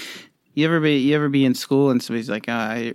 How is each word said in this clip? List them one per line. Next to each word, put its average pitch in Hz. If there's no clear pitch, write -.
You 147
ever 165
be, 151
you 139
ever 147
be 139
in 127
school 139
and 120
somebody's 113
like, 107
"Uh, 117
I, 117